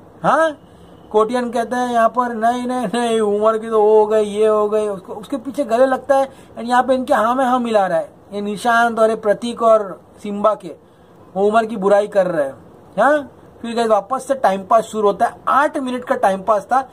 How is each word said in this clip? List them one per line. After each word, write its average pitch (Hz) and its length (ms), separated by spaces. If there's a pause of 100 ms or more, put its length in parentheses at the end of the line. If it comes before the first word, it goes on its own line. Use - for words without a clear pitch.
(220)
हाँ, 294 360 (540)
कोटियन 233 380
कहता 233 260
है 247 180
यहाँ 226 140
पर 240 260
नहीं, 240 320
नहीं, 254 280
नहीं, 233 260
उमर 214 380
की 226 120
तो 220 120
हो 214 240
गई, 214 180
ये 208 220
हो 214 220
गई, 214 200
उसको, 196 240
उसके 214 240
पीछे 277 280
गले 233 220
लगता 262 300
है। 269 120
and - 360
यहाँ 247 180
पे 254 120
इनके 262 200
हाँ 226 200
में 269 100
हाँ 254 140
मिला 220 280
रहा 175 120
है 151 140 (200)
ये 202 80
निशांत 226 580
और 220 120
ये 220 60
प्रतीक 220 460
और 214 380 (220)
सिम्बा 208 320
के, 175 200 (640)
वो 196 100
उमर 220 200
की 226 100
बुराई 202 320
कर 202 180
रहे 160 200
हैं। 131 80 (460)
हाँ, 277 300 (320)
फिर 233 120
guys 226 140
वापस 220 400
से 277 60
time 196 300
pass 220 200
शुरू 214 240
होता 196 180
है। - 100 (120)
आठ 294 300
minute 254 260
का 262 100
टाइम 196 280
pass 208 200
था, 262 300